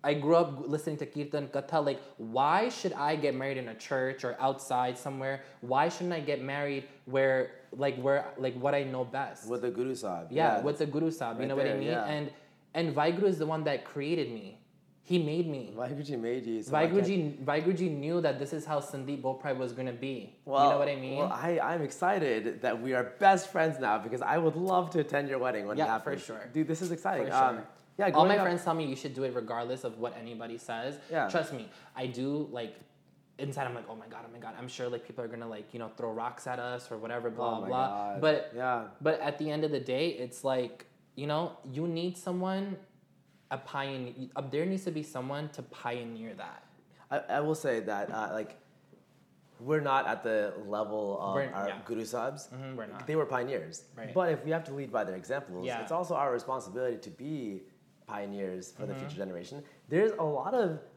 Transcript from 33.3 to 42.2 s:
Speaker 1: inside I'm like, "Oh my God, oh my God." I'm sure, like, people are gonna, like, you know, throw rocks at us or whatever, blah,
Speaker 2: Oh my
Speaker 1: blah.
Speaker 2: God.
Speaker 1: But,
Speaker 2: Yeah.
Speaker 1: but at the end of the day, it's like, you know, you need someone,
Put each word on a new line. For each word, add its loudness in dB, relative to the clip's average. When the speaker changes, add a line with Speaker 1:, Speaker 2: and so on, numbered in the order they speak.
Speaker 1:
inside -4
I'm -4
like, -10
"Oh -10
my -16
God, -14
oh -18
my -16
God." -12
I'm -10
sure, -6
like, -6
people -8
are -8
gonna, -8
like, -10
you -8
know, -8
throw -4
rocks -6
at -4
us -8
or -8
whatever, -4
blah, 0
Speaker 2:
Oh -4
my -6
Speaker 1:
blah. 2
Speaker 2:
God. -2
Speaker 1:
But, 4
Speaker 2:
Yeah. 0
Speaker 1:
but 2
at -2
the -2
end 2
of 2
the 0
day, 0
it's -8
like, 0
you -6
know, 0
you -2
need -2
someone, -2